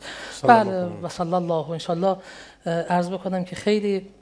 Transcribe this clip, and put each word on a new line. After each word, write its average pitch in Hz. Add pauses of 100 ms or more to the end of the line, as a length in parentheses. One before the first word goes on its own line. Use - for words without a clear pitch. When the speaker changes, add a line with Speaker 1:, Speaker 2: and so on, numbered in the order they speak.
(320)
Speaker 1:
صلی -
الله 226
Speaker 2:
بله، 190
Speaker 1:
علیه. 180
Speaker 2:
و 170
صلی 170
الله، 170
انشالله، 170 (480)
اه، 170
عرض 175
بکنم 185
که 180
خیلی 202 (120)